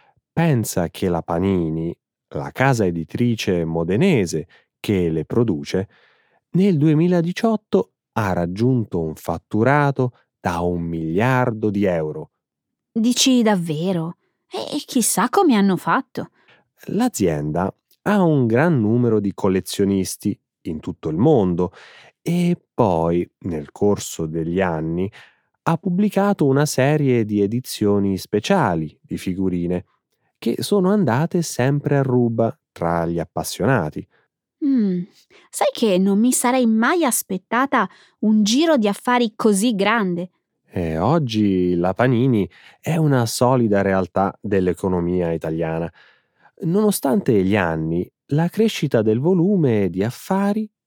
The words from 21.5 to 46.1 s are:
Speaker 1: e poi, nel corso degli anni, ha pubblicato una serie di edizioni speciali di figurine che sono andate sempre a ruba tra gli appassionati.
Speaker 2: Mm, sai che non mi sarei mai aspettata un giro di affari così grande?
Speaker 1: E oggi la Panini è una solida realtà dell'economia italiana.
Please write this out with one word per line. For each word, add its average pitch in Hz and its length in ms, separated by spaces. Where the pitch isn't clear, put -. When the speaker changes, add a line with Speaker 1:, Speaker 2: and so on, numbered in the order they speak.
Speaker 1:
e 175 380
poi, 87 560
nel 78 320
corso - 540
degli 82 340
anni, 85 500
ha 165 140
pubblicato 196 720
una 135 180
serie 135 600
di 104 160
edizioni 101 800
speciali 101 840
di - 180
figurine 90 640
che - 240
sono 190 280
andate 165 520
sempre 143 540
a 139 60
ruba 117 540
tra 85 360
gli 85 120
appassionati. 85 880
Speaker 2:
Mm, 208 380
sai 294 220
che 196 260
non 196 200
mi 240 140
sarei 254 340
mai 247 380
aspettata 226 840
un 214 220
giro 285 340
di 208 120
affari 240 460
così 214 400
grande? 190 560
Speaker 1:
E 80 300
oggi 104 760
la 90 200
Panini 120 540
è 160 160
una 139 300
solida 117 560
realtà 95 580
dell'economia 90 920
italiana. 82 580